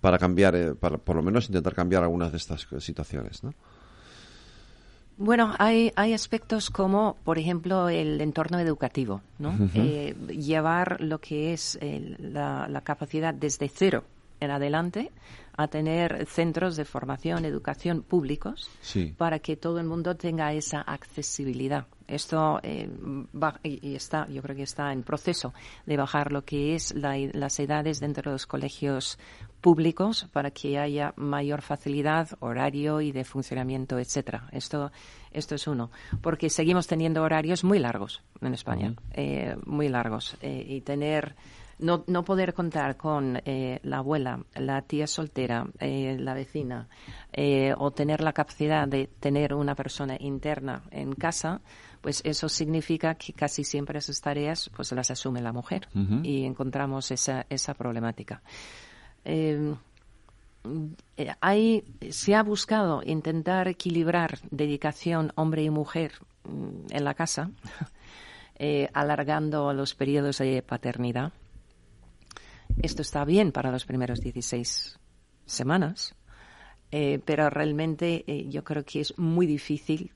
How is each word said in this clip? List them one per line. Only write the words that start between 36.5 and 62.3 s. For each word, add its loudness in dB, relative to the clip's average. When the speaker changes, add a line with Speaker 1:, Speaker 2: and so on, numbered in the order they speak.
Speaker 2:
teniendo 2
horarios 2
muy 6
largos -2
en -2
España, -2
Speaker 1:
Ujú. -10
Speaker 2:
eh, -2
muy 0
largos, -2
eh, -6
y -6
tener, -2
no, 2
no 2
poder 2
contar 0
con, 0
eh, -2
la -2
abuela, -2
la -2
tía -2
soltera, -2
eh, -2
la -4
vecina, -6
eh, 4
o 2
tener 2
la 2
capacidad 2
de 0
tener 2
una 0
persona -6
interna -4
en -6
casa, -2
pues -4
eso 0
significa 2
que -14
casi -2
siempre -4
esas -6
tareas, -2
pues, -8
las 0
asume -4
la -2
mujer -4
Speaker 1:
Ujú. 4
Speaker 2:
y 0
encontramos -2
esa, -2
esa -4
problemática. -4
Eh, 0
eh, -6
hay, 6
se 4